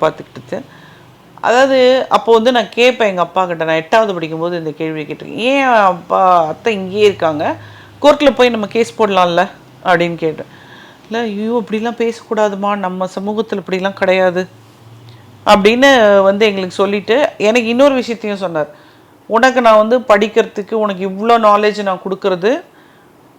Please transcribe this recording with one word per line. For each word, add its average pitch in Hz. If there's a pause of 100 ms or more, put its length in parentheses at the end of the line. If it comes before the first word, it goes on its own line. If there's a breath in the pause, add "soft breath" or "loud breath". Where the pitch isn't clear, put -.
பார்த்துக்கிட்டுது. - (800 loud breath)
அதாவது, 262
அப்போ 220
வந்து 226
நான் 220
கேட்பேன் 240
எங்க 180
அப்பா 180
கிட்ட, 165
நான் 160
எட்டாவது 202
படிக்கும்போது 165
இந்த 156
கேள்வியை 156
கேட்டிருக்கேன். 147
"ஏன் 269
அப்பா, 185
அத்தை 220
இங்கேயே 190
இருக்காங்க, 170 (460 loud breath)
கோர்ட்ல 285
போய் 247
நம்ம 214
கேஸ் 226
போடலாம்ல?" 185 (360)
அப்படின்னு 175
கேட்டேன். 160 (640 loud breath)
"இல்ல, 226
ஐயோ, 220
இப்படிலாம் 220
பேசக்கூடாதுமா, 208
நம்ம 185 (120)
சமூகத்துல 208
இப்படிலாம் 185
கிடையாது" 185 (1000 loud breath)
அப்படின்னு 214
வந்து 202
எங்களுக்கு 196
சொல்லிட்டு, 208
எனக்கு 220
இன்னொரு 269
விஷயத்தையும் 220
சொன்னார். 165 (560 loud breath)
"உனக்கு 240
நான் 220
வந்து 247
படிக்கிறதுக்கு, 214
உனக்கு 196
இவ்வளோ 220
நாலேஜ் 208
நான் 190
கொடுக்கறது, 196 (760 soft breath)